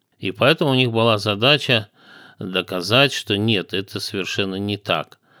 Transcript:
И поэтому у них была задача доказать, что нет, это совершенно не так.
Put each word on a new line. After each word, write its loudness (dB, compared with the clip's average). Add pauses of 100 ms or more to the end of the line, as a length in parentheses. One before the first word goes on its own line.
(180)
И -6
поэтому 2
у 2
них 2
была 2
задача 0 (520)
доказать, 0
что -2
нет, 0
это -6
совершенно -4
не -4
так. -6 (200)